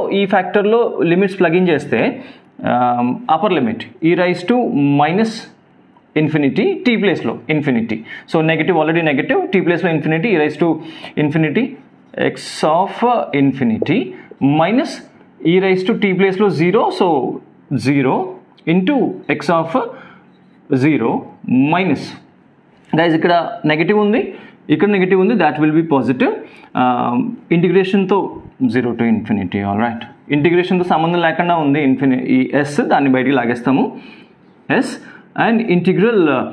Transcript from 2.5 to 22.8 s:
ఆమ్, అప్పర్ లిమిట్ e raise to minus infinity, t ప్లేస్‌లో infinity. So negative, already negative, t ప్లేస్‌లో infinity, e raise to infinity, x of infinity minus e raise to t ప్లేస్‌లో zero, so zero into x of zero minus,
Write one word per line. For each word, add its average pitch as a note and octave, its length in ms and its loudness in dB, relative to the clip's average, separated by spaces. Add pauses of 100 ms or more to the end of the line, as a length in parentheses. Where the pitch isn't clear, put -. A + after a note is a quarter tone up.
ఆమ్, B2 360 0 (260)
అప్పర్ F#3 220 0
లిమిట్ A2+ 260 -2 (260)
e - 20 4 (100)
raise F3 300 -2
to A#3+ 60 2 (420)
minus F#3 320 2 (880)
infinity, D3+ 440 0 (200)
t A#3+ 180 2
ప్లేస్‌లో D3+ 300 -2 (220)
infinity. A#2 420 -2 (360)
So F3 40 2 (140)
negative, D#3+ 300 0
already E3 280 0
negative, F3 320 0 (120)
t F#3 120 2
ప్లేస్‌లో E3+ 320 0
infinity, D#3+ 380 -2
e - 80 2
raise D3+ 200 -4
to E3+ 60 2 (540)
infinity, D#3 420 0 (680)
x - 40 -14 (400)
of F#3+ 180 -2 (460)
infinity C3+ 580 0 (600)
minus A#3 320 0 (580)
e F#3 140 4
raise F#3 240 0
to A3+ 60 2 (100)
t F#3+ 160 2
ప్లేస్‌లో G3 280 2 (120)
zero, F#3+ 220 2 (180)
so F#3 80 2 (800)
zero C#3+ 280 2 (580)
into F#3+ 240 2 (420)
x - 200 -4
of - 160 -4 (1120)
zero C3+ 260 2 (640)
minus, F3 300 -2 (960)